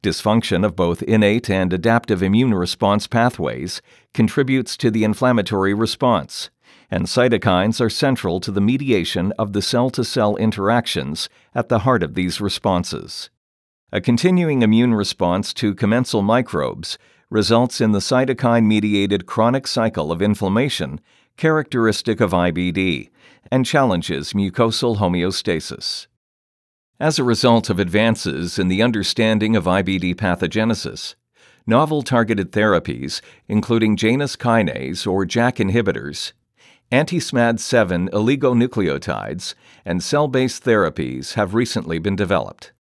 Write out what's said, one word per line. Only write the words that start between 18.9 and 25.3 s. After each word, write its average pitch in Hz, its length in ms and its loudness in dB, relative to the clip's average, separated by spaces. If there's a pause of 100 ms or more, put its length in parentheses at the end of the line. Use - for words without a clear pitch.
chronic 120 400 0
cycle 90 460 -2
of 85 100 -2
inflammation 101 800 -2 (380)
characteristic 127 840 0
of 95 140 2
I 90 160 2
B 90 200 -2
D 85 380 -2 (420)
and 131 140 2
challenges 92 720 0
mucosal 110 640 0
homeostasis. 90 1080 -2 (960)